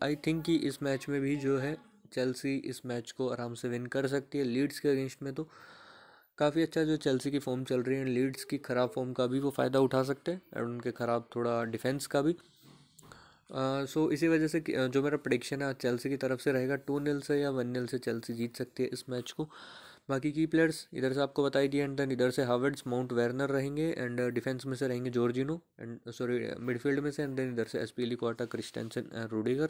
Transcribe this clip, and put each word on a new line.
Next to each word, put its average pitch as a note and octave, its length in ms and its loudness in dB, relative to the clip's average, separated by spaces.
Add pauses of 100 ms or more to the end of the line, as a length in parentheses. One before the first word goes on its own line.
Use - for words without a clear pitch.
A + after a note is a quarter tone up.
I D3 120 2
think D#3+ 300 0
कि E3+ 100 4
इस C#3 280 0
मैच C3+ 260 -2
में C#3+ 120 0
भी C#3 140 2
जो C#3 220 2
है C#3+ 360 -6 (200)
चेल्सी C3 440 0
इस - 280 -8
मैच A#2+ 260 -6
को C3 180 -2
आराम A#2+ 240 -4
से A#2 140 -6
विन B2 180 -4
कर C3+ 220 0
सकती C#3 300 -2
है C#3+ 60 2
लीड्स C3 360 0
के D3 100 2
against C3+ 340 -2
में। C3+ 100 -8
तो D#3 160 -8 (880)
काफ़ी D3 240 4
अच्छा D#3+ 220 2
जो D#3 140 2
चेल्सी C3+ 340 0
की C#3 80 0
फॉर्म C3 240 -2
चल B2+ 200 0
रही C3 140 0
है, C3+ 80 -2
लीड्स C3 380 0
की C#3+ 140 -4
ख़राब B2 320 0
फॉर्म B2+ 240 -4
का B2+ 140 2
भी C3 120 0
वो C#3 100 0
फ़ायदा C3 300 2
उठा C3 240 6
सकते C#3 280 -2
हैं, F3+ 100 -6 (160)
और A2+ 60 -2
उनके A#2+ 280 -4
ख़राब A#2 440 -2
थोड़ा A#2 280 0
डिफेंस B2+ 440 -2
का C#3+ 140 2
भी। E3 140 2 (1160)
अ, C3+ 320 0
so D#3 280 2
इसी D3+ 160 4
वजह D#3+ 200 6
से D#3+ 140 0
कि, - 120 -4
अ, C3 140 2
जो C3+ 160 4
मेरा C#3+ 140 2
प्रेडिक्शन C3+ 440 -2
है C#3 60 0
आज C3+ 80 -2
चेल्सी B2 340 0
की C3+ 80 0
तरफ C3 240 -2
से C#3+ 100 4
रहेगा, C3 240 2
टू C#3 240 -2
नील C#3+ 220 0
से C#3+ 200 0
या C#3+ 80 0
वन B2+ 180 0
नील B2 200 -2
से B2+ 100 -2
चेल्सी A#2 360 -4
जीत A#2 220 -4
सकती - 280 -4
है B2 100 0
इस B2+ 160 -10
मैच B2 220 -6
को। D#3 180 -4 (600)
बाकी C#3 220 0
की D#3 140 2
प्लेयर्स D#3+ 480 4
इधर C3 200 0
से C#3 60 2
आपको C#3 240 2
बता C#3 160 4
ही C#3 80 6
दिया, C#3+ 200 0
and C#3 120 -2
then C3+ 120 0
इधर B2+ 200 4
से C3+ 120 0
हावर्ड्स, B2 440 2
माउंट, B2 240 0
वेर्नर B2 380 2
रहेंगे, C#3+ 440 0
and, A#2+ 260 -4
अ, B2 80 2
डिफेंस B2+ 380 -2
में C3 100 -2
से C3 120 0
रहेंगे B2 220 -2
जॉर्जिनो, B2 540 0 (220)
and, A#2 220 -12
अ, A#2+ 40 -10
सॉरी, A#2+ 480 -2
मिडफील्ड B2+ 400 0
में D3 120 0
से, D3 120 -4
and C3+ 120 -4
then C3 180 0
इधर A2+ 120 0
से - 140 -4
एस्पिलिकुएटा, A#2+ 640 -2
क्रिस्टेंसन, A2+ 560 -6
अ, - 240 -8
रूडिगर। A#2+ 440 0